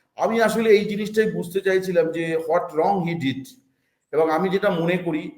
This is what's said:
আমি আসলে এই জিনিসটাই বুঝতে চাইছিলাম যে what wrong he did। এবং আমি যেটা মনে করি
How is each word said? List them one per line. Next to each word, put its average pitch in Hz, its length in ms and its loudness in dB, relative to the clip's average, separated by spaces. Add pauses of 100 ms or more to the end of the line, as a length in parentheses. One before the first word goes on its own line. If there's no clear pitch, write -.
(160)
আমি 220 260 0
আসলে 220 280 2
এই 208 160 6
জিনিসটাই 214 460 0
বুঝতে 190 300 -4
চাইছিলাম 185 500 2
যে 165 260 -2
what 160 420 -2
wrong 190 260 2
he 170 160 -4
did। 131 260 -4 (640)
এবং 156 200 2
আমি 175 180 0
যেটা 196 200 0
মনে 175 280 0
করি 170 400 -4